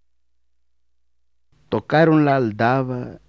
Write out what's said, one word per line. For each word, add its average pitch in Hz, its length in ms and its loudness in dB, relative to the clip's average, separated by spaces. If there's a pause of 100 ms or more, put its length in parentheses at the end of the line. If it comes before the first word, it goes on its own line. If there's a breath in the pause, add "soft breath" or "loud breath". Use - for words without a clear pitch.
(1700)
Tocaron 156 560 2
la 139 140 2
aldaba 123 920 -4